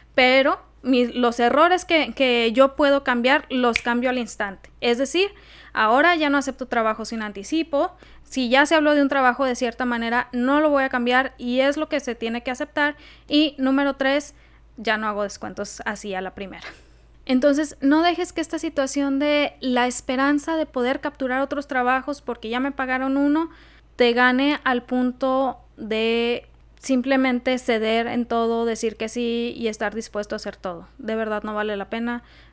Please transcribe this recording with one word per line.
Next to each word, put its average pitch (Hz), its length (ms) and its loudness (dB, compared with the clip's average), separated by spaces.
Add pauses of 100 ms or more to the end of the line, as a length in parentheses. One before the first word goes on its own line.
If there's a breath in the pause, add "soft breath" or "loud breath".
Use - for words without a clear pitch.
(160 soft breath)
pero 269 520 4 (140)
mi, 247 260 2
los 240 340 0
errores 311 420 4
que, 277 300 0
que 240 400 2
yo 269 220 4
puedo 277 280 2
cambiar, 254 460 2
los 247 320 0
cambio 247 280 -2
al 254 80 -2
instante. 208 520 -8 (100)
Es 240 180 0
decir, 330 320 0 (440 loud breath)
ahora 262 420 4
ya 302 140 0
no 285 80 2
acepto 262 300 -4
trabajo 220 360 -2
sin 226 180 -8
anticipo. 294 720 -4 (320 loud breath)
Si 254 260 -4
ya 262 160 6
se 320 100 2
habló 302 200 4
de 285 60 4
un 277 80 2
trabajo 262 340 2
de 254 120 0
cierta 247 300 -4
manera, 233 460 -2
no 262 300 0
lo 311 80 4
voy 277 140 2
a 262 60 -2
cambiar 254 480 0
y 247 220 -2
es 285 180 2
lo 311 120 -4
que 294 100 -2
se 240 160 -6
tiene 233 280 -6
que 254 80 -6
aceptar. 196 440 -4 (320 loud breath)
Y 302 300 2
número 269 380 0
tres, 285 400 -2 (420 soft breath)
ya 214 200 -2
no 220 100 -4
hago 208 160 -4
descuentos 202 600 -10
así 208 300 -6
a 185 80 -6
la 185 120 -10
primera. 190 320 -14 (600 loud breath)
Entonces, 277 560 2
no 285 200 4
dejes 349 300 0
que - 80 -6
esta 320 180 -4
situación 277 600 -2
de 294 400 0
la 247 260 0
esperanza 277 720 0
de 311 100 0
poder 262 360 -2
capturar 269 400 -4
otros 277 260 -4
trabajos 262 540 -2
porque - 260 -8
ya 240 140 -2
me 277 100 -2
pagaron 262 460 -2
uno, 294 320 2 (480 loud breath)
te 240 160 4
gane 254 500 2
al 247 200 0
punto 254 760 -2 (160)
de 233 720 -2 (340)
simplemente 262 800 0
ceder 226 500 0
en 233 180 -4
todo, 233 380 -2
decir 226 320 -4
que 220 140 -6
sí 233 480 -4
y 233 100 -4
estar 208 260 -4
dispuesto 214 420 -8
a - 20 -4
hacer 202 180 -12
todo. 175 320 -12 (100)
De 220 160 -8
verdad 214 300 -4
no 214 100 -8
vale 208 220 -4
la 196 140 -8
pena, 240 340 -6 (300 soft breath)